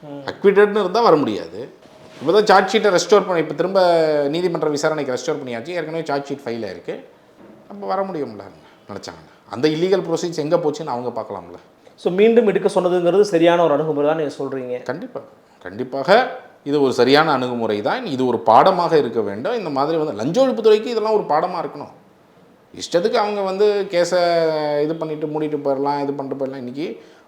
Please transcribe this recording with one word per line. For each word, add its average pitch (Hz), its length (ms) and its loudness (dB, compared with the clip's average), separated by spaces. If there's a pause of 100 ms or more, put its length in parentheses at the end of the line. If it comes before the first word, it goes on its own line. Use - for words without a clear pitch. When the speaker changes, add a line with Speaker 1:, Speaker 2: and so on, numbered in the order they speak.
Speaker 1:
ம். 143 240 -14
Speaker 2:
அக்விட்டட்னு 202 540 2
இருந்தா 196 220 0
வர 196 140 6
முடியாது. 107 680 -6 (340)
இப்ப 139 120 -2
தான் 208 140 4
சார்ஜ் 196 320 4
ஷீட்டை 208 120 2
ரெஸ்டோர் 185 360 4
பண்ணி, 180 160 0
இப்ப 160 120 -4
திரும்ப 175 520 2 (240)
நீதிமன்ற 165 400 -2
விசாரணைக்கு 147 440 -2
ரெஸ்டோர் 123 160 -6
பண்ணியாச்சு. 127 380 -8
ஏற்கனவே 165 360 -6
சார்ஜ் 143 300 -6
ஷீட் 139 120 -12
ஃபைல் 117 200 -8
ஆயிருக்கு. 90 400 -12 (640)
அப்ப 202 200 -14
வர 190 160 -2
முடியும்ல 139 380 -8 (500)
நினைச்சாங்கன்னா. 87 580 -18
அந்த 120 180 0
இல்லீகல் 175 440 0
ப்ரொசீட்ஸ் 165 260 -4
எங்க 156 200 0
போச்சுன்னு 156 280 -2
அவங்க 120 360 -6
பார்க்கலாம்ல. 87 340 -12 (400)
Speaker 1:
So 180 180 -4
மீண்டும் 226 340 6
எடுக்க 190 340 0
சொன்னதுங்கிறது 180 400 2
சரியான 170 420 4
ஒரு 156 100 4
அணுகுமுறை 147 360 0
தான் 156 80 0
நீங்க 147 200 -4
சொல்றீங்க. 127 460 -8
Speaker 2:
கண்டிப்பா, 151 360 -10 (420)
கண்டிப்பாக 135 800 0 (240)
இது 147 180 0
ஒரு 127 120 2
சரியான 143 380 6
அணுகுமுறை 120 500 -2
தான். 208 240 -4
இது 131 200 -2
ஒரு 117 140 0
பாடமாக 165 580 6
இருக்க 117 240 0
வேண்டும். 110 360 -4
இந்த 185 120 -6
மாதிரி 147 280 -2
வந்து 151 160 -4
லஞ்ச 165 340 0
ஒழிப்புத்துறைக்கு 220 380 4
இதெல்லாம் 220 280 -2
ஒரு 202 100 2
பாடமா 170 380 0
இருக்கணும். 147 300 -10 (880)
இஷ்டத்துக்கு 180 340 -2
அவங்க 208 280 -2
வந்து 196 480 0
கேஸை 170 920 0
இது 156 120 -2
பண்ணிட்டு 156 320 -8
மூடிட்டு 151 360 -4
போயிடலாம், 139 380 -2
இது 143 120 -4
பண்ணிட்டு 135 320 -8
போயிடலாம். 135 120 -8
இன்னைக்கு 139 460 -10 (240)